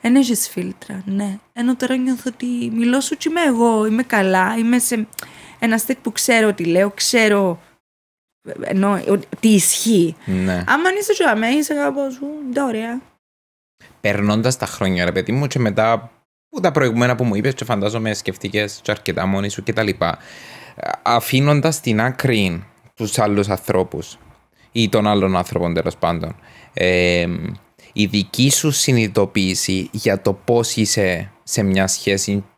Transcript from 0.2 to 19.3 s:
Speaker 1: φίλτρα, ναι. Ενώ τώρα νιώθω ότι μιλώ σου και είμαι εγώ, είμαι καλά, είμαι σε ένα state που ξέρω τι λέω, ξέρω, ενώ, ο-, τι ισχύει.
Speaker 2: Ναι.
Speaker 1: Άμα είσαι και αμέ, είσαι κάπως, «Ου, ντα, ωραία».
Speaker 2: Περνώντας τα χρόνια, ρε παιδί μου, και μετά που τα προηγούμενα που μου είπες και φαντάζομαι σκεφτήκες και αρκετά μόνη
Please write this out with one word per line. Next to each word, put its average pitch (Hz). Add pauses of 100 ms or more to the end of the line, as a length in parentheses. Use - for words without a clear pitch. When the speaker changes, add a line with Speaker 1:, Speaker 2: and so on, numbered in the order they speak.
Speaker 1:
φίλτρα, 190
ναι. 196 (160)
Ενώ 240
τώρα 254
νιώθω 254
ότι - (280)
μιλώ 240
σου 294
και -
είμαι 339
εγώ, 233
είμαι 220
καλά, 190
είμαι 233
σε 220 (520)
ένα 226
state 262
που 220
ξέρω 220
τι 180
λέω, 180
ξέρω, 202 (1000)
ενώ, 196
ο-, 196 (200)
τι 220
ισχύει. 180 (100)
Speaker 2:
Ναι. 92
Speaker 1:
Άμα 330 (100)
είσαι 415
και 381
αμέ, 226
είσαι 294
κάπως, 277
«Ου, 277 (240)
ντα, 277
ωραία». 233 (1000)
Speaker 2:
Περνώντας 104
τα -
χρόνια, 92
ρε 87
παιδί 92
μου, 139
και 127
μετά 110 (380)
που 294
τα 180
προηγούμενα 123
που 120
μου 110
είπες 123
και 117
φαντάζομαι 110
σκεφτήκες 101
και -
αρκετά -
μόνη 98